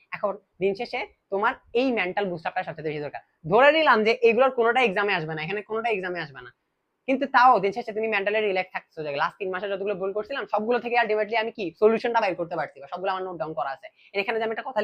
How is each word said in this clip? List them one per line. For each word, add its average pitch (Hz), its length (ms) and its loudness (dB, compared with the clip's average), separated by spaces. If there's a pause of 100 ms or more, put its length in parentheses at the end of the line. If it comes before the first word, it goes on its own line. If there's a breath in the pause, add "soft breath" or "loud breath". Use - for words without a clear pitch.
(160)
এখন 196 180 -2 (280)
দিন 196 180 2
শেষে 240 200 -6 (320)
তোমার 214 220 2 (260)
এই 262 80 4 (100)
মেন্টাল 185 340 -2
বুস্ট 165 180 -8
আপটা 185 180 -4
সবচেয়ে 156 220 -8
বেশি 147 160 -4
দরকার। 123 160 -12 (300)
ধরে 254 260 8
নিলাম 277 300 6
যে 226 40 6 (160)
এইগুলোর 247 320 4
কোনোটা 233 280 2
এক্সামে 202 320 0
আসবে 160 160 -6
না, 156 100 -6
এখানে 202 240 -6
কোনোটা 226 260 -4
এক্সামে 180 300 -6
আসবে 135 220 -16
না, 120 40 -20 (560)
কিন্তু 269 180 0 (100)
তাও 254 180 8 (100)
দিন 196 120 0
শেষে 233 220 -8
তুমি 220 160 -2
মেন্টালি 202 280 0
রিল্যাক্স 185 340 -2
থাকছো - 300 -12
যে 147 40 -6 (120)
লাস্ট 170 200 -2
তিন 190 120 -4
মাসে 185 200 -6
যতগুলো 196 280 -4
ভুল 196 160 -4
করছিলাম 226 260 -6 (100)
সবগুলো 214 300 0
থেকে 240 200 -4
ultimately 214 400 0
আমি 226 140 -6
কি 214 80 -6 (160)
সলিউশনটা 226 420 4
বাইর 185 180 0
করতে 170 180 -6
পারছি 143 220 -8
বা 139 100 -16
সবগুলো 185 220 -4
আমার 185 140 -6
নোট 180 140 -10
ডাউন 156 180 -6
করা 139 160 -4
আছে। - 120 -18 (340 soft breath)
এখানে 226 180 -2
যে 220 60 -2
আমি 220 100 -4
একটা 220 140 -8
কথা 220 140 -2